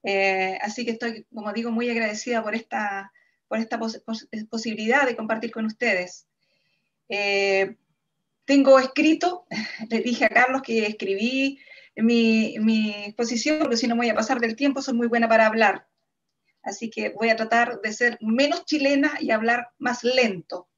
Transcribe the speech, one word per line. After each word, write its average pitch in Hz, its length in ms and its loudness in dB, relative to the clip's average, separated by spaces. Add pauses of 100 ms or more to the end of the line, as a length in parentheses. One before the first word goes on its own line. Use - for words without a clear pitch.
Eh, 190 600 0
así 220 240 -6
que 233 60 -4
estoy, 226 400 -8
como 208 220 -8
digo, 233 160 -6
muy 233 220 -2
agradecida 226 500 -2
por 220 140 -6
esta, 208 560 -6 (360)
por 220 120 -4
esta 226 180 -4
pos-, 226 220 -6
pos-, - 280 -10 (220)
posibilidad 226 560 0
de 240 100 -2
compartir 226 360 -6
con 220 140 -6
ustedes. 196 640 -4 (840)
Eh, 196 680 0 (720)
tengo 269 340 8
escrito, 311 680 2
<laughs> - 400 -10
le 226 100 0
dije 233 260 0
a 214 40 4
Carlos 254 340 2
que 226 240 0
escribí 233 720 -2 (360)
mi, 220 640 2
mi 214 320 2
exposición, 233 680 -2
porque 262 160 0
si 233 120 0
no 233 80 0
me 233 80 0
voy 233 60 2
a 214 60 0
pasar 240 240 0
del 226 160 -2
tiempo, 269 260 0
soy 269 120 -4
muy 233 140 0
buena 226 200 2
para 220 180 6
hablar. 220 420 2 (760)
Así 220 280 -10
que 214 200 -6
voy 226 200 -2
a 220 60 4
tratar 233 460 0
de 220 100 -4
ser 233 300 0
menos 277 420 2
chilena 285 560 2
y - 120 -2
hablar 226 380 0 (100)
más 240 240 -4
lento. 226 760 0